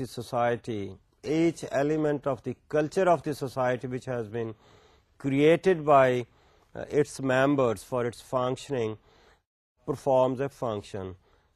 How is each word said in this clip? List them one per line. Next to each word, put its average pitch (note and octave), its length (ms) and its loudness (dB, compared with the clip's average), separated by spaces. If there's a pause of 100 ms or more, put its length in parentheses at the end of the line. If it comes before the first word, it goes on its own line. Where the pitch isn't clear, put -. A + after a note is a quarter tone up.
the B2 200 -10
society، A2+ 760 -4 (320)
each D#3 520 0
element D3 540 0
of - 20 -6
the B2 180 -8 (220)
culture D#3 300 0
of E3+ 120 4
the C#3+ 300 -6
society B2+ 420 -2
which B2+ 260 -8
has A2 180 -8
been A2+ 180 -6 (720)
created D#3 600 4
by، C3 380 6 (540)
uh, A#2 140 -10
its C#3+ 340 -2
members C3 520 4 (160)
for B2 120 -2
its - 300 -6
functioning B2+ 600 -4 (920)
performs C3 520 0
a C#3 80 -4 (160)
function۔ G#2 420 -8 (500)